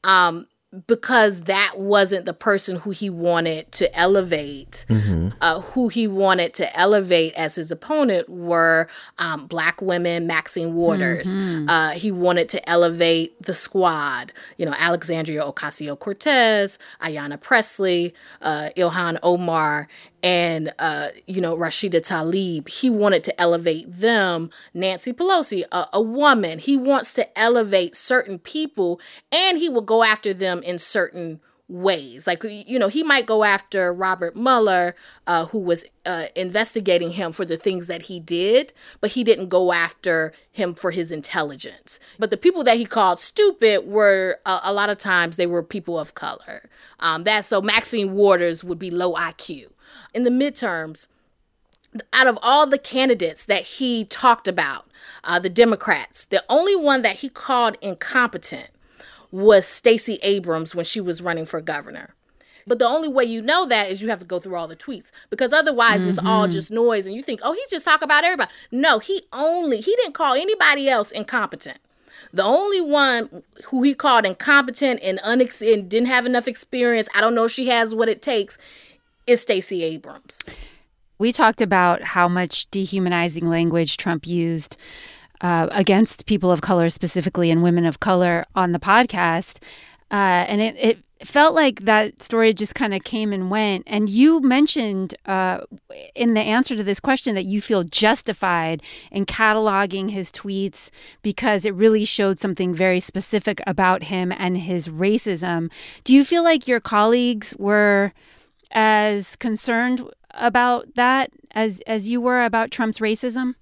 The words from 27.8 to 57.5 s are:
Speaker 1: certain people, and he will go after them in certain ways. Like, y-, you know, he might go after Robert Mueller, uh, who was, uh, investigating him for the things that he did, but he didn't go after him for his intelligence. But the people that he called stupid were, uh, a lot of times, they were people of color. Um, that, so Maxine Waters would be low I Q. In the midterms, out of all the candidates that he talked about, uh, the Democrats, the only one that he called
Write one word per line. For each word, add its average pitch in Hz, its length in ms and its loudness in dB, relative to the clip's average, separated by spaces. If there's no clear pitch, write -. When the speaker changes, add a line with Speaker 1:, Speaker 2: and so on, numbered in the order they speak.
Speaker 1:
certain 220 420 -2
people, 185 640 -4
and 359 240 2
he 320 140 -2
will 240 100 0
go 220 240 2
after 214 300 0
them 180 280 -4
in 180 140 -6
certain 170 640 -4
ways. 175 580 -2
Like, 175 160 -2
y-, 208 240 -12
you 254 120 -4
know, 202 100 2
he 294 140 -2
might 277 220 -2
go 220 200 0
after 196 500 -2
Robert 180 420 -4
Mueller, 208 580 0
uh, 165 200 0
who 220 120 -8
was, 175 280 -4
uh, 165 220 -6
investigating 185 760 -2
him 175 200 -6
for 185 140 -8
the 160 100 -4
things 180 300 -4
that 170 160 -10
he 180 180 -14
did, 190 540 0
but 208 120 -2
he 247 120 -4
didn't 196 240 2
go 180 240 2
after 165 640 -2
him 180 220 -4
for 180 160 -4
his 170 200 -6
intelligence. 151 880 -8
But 214 100 -4
the 202 80 -2
people 349 280 2
that 233 120 6
he 233 80 -2
called 185 340 2
stupid 220 680 2
were, 196 580 2
uh, 190 180 -2
a 196 120 -2
lot 208 160 0
of 202 80 -4
times, 175 380 0
they 175 100 0
were 175 160 -2
people 170 360 -8
of 147 160 -10
color. - 540 -12
Um, 165 260 -2
that, 208 220 0
so 196 160 0
Maxine 208 500 0
Waters 180 500 2
would 175 160 -8
be 185 120 -10
low 175 240 -2
I 160 180 -4
Q. - 400 -14
In 240 100 -2
the 240 60 2
midterms, 208 800 -4
out 262 140 4
of 233 160 2
all 285 240 6
the 277 120 2
candidates 240 680 -2
that 196 160 0
he 240 420 -4
talked - 420 2
about, 165 420 -4
uh, 175 140 0
the 180 120 -2
Democrats, 202 760 2
the - 220 0
only 359 280 4
one 277 260 2
that 196 140 0
he 277 120 -10
called 240 520 0